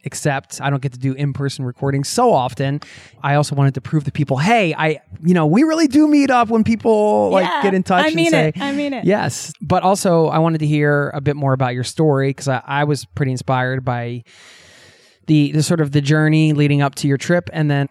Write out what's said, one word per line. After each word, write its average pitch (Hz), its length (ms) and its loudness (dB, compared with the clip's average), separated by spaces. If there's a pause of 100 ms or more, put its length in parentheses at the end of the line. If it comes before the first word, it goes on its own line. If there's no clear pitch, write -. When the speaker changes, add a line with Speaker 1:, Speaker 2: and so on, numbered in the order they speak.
Speaker 1:
accept. - 560 -6
I 135 80 -2
don't 139 120 -2
get 131 120 -6
to 127 60 -18
do 131 140 -2
in-person 139 520 -4
recordings 139 420 -4
so 240 240 2
often. 139 480 -2 (440)
I 143 120 0
also 147 200 0
wanted 139 200 2
to - 60 -8
prove 156 240 -4
to 135 60 -6
people, - 260 -2
"Hey, 185 400 2
I, 156 220 -2 (240)
you 180 100 4
know, 165 120 4
we 190 180 4
really 320 240 2
do 302 200 4
meet 285 220 2
up 240 200 2
when 226 140 2
people, 214 680 2
like, 190 140 2
Speaker 2:
Yeah, 311 180 -2
Speaker 1:
get 190 100 0
in 190 100 0
touch 190 220 2
Speaker 2:
I - 20 2
Speaker 1:
and 320 80 -2
Speaker 2:
mean 330 160 2
Speaker 1:
say," 311 180 2
Speaker 2:
it. - 120 -8
I 277 100 -4
mean 285 220 -4
it. - 120 -8
Speaker 1:
Yes. 170 460 -2 (100)
But 175 220 0
also, 175 440 2
I 147 120 0
wanted 165 200 2
to 151 80 0
hear 147 460 2
a 143 80 -8
bit 143 140 -2
more 139 180 0
about 131 200 -2
your 123 100 -4
story 135 500 0
'cause - 140 -8
I, 127 180 -2
I 143 200 -2
was 147 200 -4 (100)
pretty 131 160 -2
inspired 127 520 -4
by 120 400 -8 (1000)
the, 147 260 4
the 151 120 0
sort 165 180 0
of 143 100 -2
the 147 80 2
journey 156 540 2
leading 143 280 2
up 139 140 -2
to - 120 -4
your 139 100 2
trip, 175 340 -2
and 156 180 0
then 139 220 0